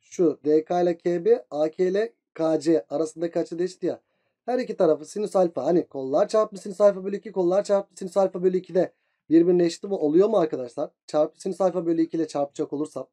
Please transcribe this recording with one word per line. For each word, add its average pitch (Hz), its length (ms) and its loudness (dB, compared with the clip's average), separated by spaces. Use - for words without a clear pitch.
Şu 156 440 -2
D 156 200 2
K 180 160 -2
ile 175 160 0
K 175 280 -4
B, 233 260 2
A 151 180 -2
K 185 160 -2
ile 202 280 -2
K 160 260 -2
C 156 300 0
arasındaki 160 500 -4
açı 165 200 -6
da 175 40 -2
eşit 180 200 -8
ya. 135 160 -4
Her 247 140 -2
iki 220 180 -6
tarafı 156 280 2
sinüs 208 300 -8
alfa, 170 300 0
hani 170 220 2
kollar 139 400 -2
çarpı 214 300 -2
sinüs 202 240 -6
alfa 196 220 4
bölü 196 140 -6
iki, 202 140 -14
kollar 185 320 0
çarpı 202 320 -2
sinüs 190 220 -6
alfa 185 260 0
bölü 185 140 2
iki 180 180 -8
de 175 160 2
birbirine 170 360 4
eşit 170 180 -6
mi 196 100 -6
oluyor 170 360 2
mu 220 80 2
arkadaşlar? 147 520 -2
Çarpı 156 340 -2
sinüs 190 200 -6
alfa 180 240 0
bölü 165 160 0
iki 165 160 -2
ile 160 100 -2
çarpacak 143 460 -6
olursam. 143 400 -8